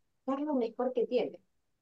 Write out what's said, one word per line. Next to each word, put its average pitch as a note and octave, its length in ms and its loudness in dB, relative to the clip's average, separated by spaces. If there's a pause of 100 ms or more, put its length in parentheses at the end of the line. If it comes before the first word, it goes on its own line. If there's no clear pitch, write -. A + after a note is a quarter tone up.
(260)
dar C#4 140 0
lo D4 140 -2
mejor B3 380 0
que A3+ 140 2
tiene. - 340 0 (420)